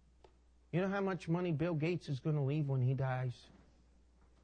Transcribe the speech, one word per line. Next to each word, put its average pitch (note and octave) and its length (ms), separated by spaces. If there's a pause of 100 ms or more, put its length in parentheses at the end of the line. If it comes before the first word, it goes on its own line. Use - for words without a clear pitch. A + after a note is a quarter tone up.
(720)
You D#3+ 100
know F#3+ 80
how G3 100
much F#3+ 300
money F3 220
Bill E3 240
Gates D#3+ 340
is C3+ 100
gonna D3+ 240
leave C#3+ 240
when C3+ 140
he C3 140
dies? B2+ 380 (1120)